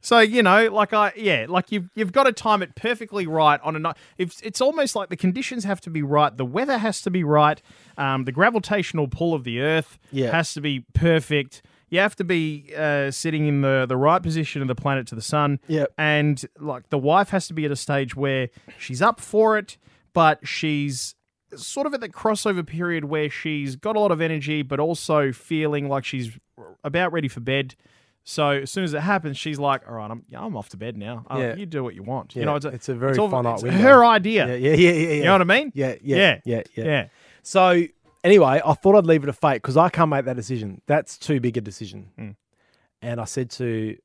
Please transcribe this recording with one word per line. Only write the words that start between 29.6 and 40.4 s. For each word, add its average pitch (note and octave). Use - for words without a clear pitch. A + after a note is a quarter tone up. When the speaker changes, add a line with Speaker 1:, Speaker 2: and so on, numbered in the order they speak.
Speaker 1:
"All A#2
right, G#2+
I'm, A#2
yeah, -
I'm G#3+
off G#2+
to -
bed A2
now. A#2+
Uh, C3+
Speaker 2:
Yeah. B2
Speaker 1:
you G3+
do D#3+
what B2
you F#2+
want." A#2+
You B2
Speaker 2:
Yeah, D3
Speaker 1:
know, D3
it's, C#3+
Speaker 2:
it's C3
a C3
very C3
Speaker 1:
it's C3
all, G#3
Speaker 2:
finite A#2+
Speaker 1:
it's G#2
Speaker 2:
window. D3
Speaker 1:
her B3
idea. G#3+
Speaker 2:
Yeah, B2
yeah, C3
yeah, F3
yeah, -
Speaker 1:
You D3+
Speaker 2:
yeah. D3
Speaker 1:
know F3
what F#3+
I F3+
mean? A#3+
Speaker 2:
Yeah, C3
yeah, C3+
Speaker 1:
Yeah. F3+
Speaker 2:
yeah, A2+
yeah. A2+
Speaker 1:
Yeah. C#3+
Speaker 2:
So F3+
anyway, E3
I D#3
thought G3
I'd G3
leave D#3+
it -
to C#3+
fate C#3
'cause C3+
I E3+
can't E3
make C#3
that B2+
decision. G#2+